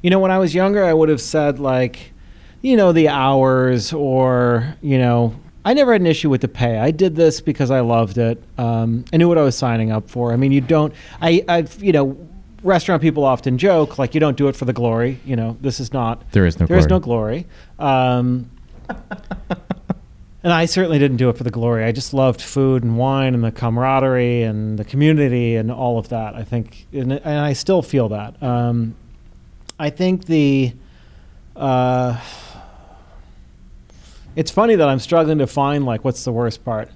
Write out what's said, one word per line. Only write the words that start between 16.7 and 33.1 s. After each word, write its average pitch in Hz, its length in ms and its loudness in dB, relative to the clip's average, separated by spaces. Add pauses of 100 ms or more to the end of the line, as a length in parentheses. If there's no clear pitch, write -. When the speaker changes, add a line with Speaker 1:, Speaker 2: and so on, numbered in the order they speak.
Speaker 1:
is 156 80 6
Speaker 2:
glory. 185 140 2
Speaker 1:
no - 40 -14
glory. 117 420 -4 (340)
Um, 127 720 0 (380)
<laughs> - 0 - (1600)
and 175 80 0
I 165 140 2
certainly 170 320 0
didn't 139 180 2
do 127 120 2
it 117 80 0
for 123 80 -10
the 120 60 -2
glory. 117 340 -2
I 113 80 0
just 127 200 -8
loved 131 300 2
food 131 400 0
and 117 160 0
wine 131 360 0
and 120 100 0
the 110 80 -2
camaraderie 123 880 0
and 107 360 -4
the 104 60 -6
community 135 720 2
and 110 140 -2
all 120 280 -2
of 110 100 -6
that. 110 260 -6
I 117 80 -10
think, - 500 -8
and, 131 200 -4
and 147 280 -4
I 147 120 -2
still 175 300 0
feel 123 260 -2
that. 104 340 -10
Um, 120 540 -2 (840)
I 151 120 -4
think 185 360 -2
the, 139 460 0 (840)
uh, 127 680 -2 (2250)